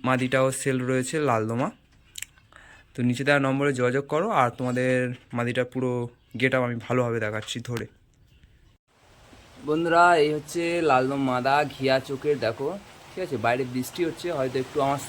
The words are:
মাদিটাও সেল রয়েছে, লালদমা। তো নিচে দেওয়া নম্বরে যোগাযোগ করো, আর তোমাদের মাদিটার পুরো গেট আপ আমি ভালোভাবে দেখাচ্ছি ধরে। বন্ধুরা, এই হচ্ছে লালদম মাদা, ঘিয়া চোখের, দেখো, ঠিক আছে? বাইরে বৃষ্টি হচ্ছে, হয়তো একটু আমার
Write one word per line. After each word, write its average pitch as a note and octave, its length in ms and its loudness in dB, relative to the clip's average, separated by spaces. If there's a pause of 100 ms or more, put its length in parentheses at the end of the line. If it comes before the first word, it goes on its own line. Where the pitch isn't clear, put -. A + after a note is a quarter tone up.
মাদিটাও C3 400 2 (120)
সেল C3 180 0 (120)
রয়েছে, B2+ 260 -2 (120)
লালদমা। A#2 400 0 (1200)
তো - 60 -14 (100)
নিচে B2 180 -2
দেওয়া C#3+ 200 4
নম্বরে C#3 320 0
যোগাযোগ B2 340 0
করো, E3+ 160 0 (120)
আর B2 80 4 (100)
তোমাদের B2+ 360 0 (420)
মাদিটার B2 360 -2
পুরো B2+ 180 -2 (500)
গেট B2+ 160 2
আপ B2+ 120 2
আমি A#2+ 80 -6 (100)
ভালোভাবে A#2+ 380 0
দেখাচ্ছি G#2+ 320 -6 (120)
ধরে। A2+ 180 -6 (1800)
বন্ধুরা, E3 360 4 (200)
এই D3+ 120 2
হচ্ছে E3+ 260 -6 (280)
লালদম C3 400 2
মাদা, B2+ 240 2 (200)
ঘিয়া C3 220 2 (120)
চোখের, C#3+ 360 -2
দেখো, C3+ 240 -2 (420)
ঠিক F#3 160 -10
আছে? D3 100 -4 (100)
বাইরে B2 160 2 (120)
বৃষ্টি B2+ 340 -4
হচ্ছে, - 180 -8 (120)
হয়তো C3 260 -2
একটু - 120 -12 (100)
আমার C#3 220 -2